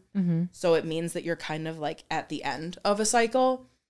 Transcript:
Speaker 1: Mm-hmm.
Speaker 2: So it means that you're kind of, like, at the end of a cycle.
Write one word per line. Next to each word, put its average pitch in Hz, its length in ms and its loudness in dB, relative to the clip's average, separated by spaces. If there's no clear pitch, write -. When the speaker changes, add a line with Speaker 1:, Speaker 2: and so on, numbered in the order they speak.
Speaker 1:
Mm-hmm. 175 360 2
Speaker 2:
So 170 220 4
it 160 100 4
means 165 280 -4
that 175 120 -4
you're 165 120 -2
kind 160 320 -6
of, 160 100 -10
like, 156 320 -6
at 156 180 -4
the 151 140 -6
end 151 420 -6
of 202 140 2
a 214 60 2
cycle. 254 640 2